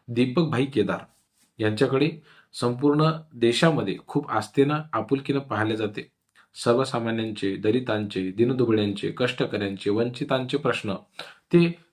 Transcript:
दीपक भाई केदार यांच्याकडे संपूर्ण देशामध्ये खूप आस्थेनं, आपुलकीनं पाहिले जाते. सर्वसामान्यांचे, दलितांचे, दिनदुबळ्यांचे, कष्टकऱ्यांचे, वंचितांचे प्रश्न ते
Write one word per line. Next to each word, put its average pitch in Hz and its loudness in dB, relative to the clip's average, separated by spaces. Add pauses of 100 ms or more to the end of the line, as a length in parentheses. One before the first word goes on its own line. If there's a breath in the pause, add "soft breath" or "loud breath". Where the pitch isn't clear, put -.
दीपक 127 2
भाई 139 0
केदार 95 -2 (600)
यांच्याकडे 131 2 (440 soft breath)
संपूर्ण 143 2 (240)
देशामध्ये 120 2 (100)
खूप - -2
आस्थेनं, 139 2 (180)
आपुलकीनं 139 -2
पाहिले 110 -2
जाते. 101 -6 (480)
सर्वसामान्यांचे, 113 0
दलितांचे, 107 -2
दिनदुबळ्यांचे, 107 2
कष्टकऱ्यांचे, 104 -2
वंचितांचे 127 -2
प्रश्न 113 -2 (600 loud breath)
ते 170 6 (180)